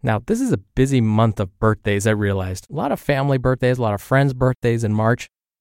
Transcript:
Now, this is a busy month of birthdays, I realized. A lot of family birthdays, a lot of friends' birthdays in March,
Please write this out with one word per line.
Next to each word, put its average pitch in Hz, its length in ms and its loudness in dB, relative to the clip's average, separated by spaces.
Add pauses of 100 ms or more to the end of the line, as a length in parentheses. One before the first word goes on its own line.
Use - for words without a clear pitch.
Now, 110 220 -2
this 226 160 -2
is 254 120 0
a 123 60 0
busy 131 420 0
month 110 400 2
of 95 180 -6
birthdays, 104 480 0
I 110 60 2
realized. 98 580 -2
A - 40 -18
lot 208 180 -4
of 185 80 -6
family 139 380 0
birthdays, 127 400 0
a 123 40 -2
lot 107 120 0
of 101 80 -8
friends' 135 320 2
birthdays 123 500 0
in 107 80 0
March, 110 340 0 (340)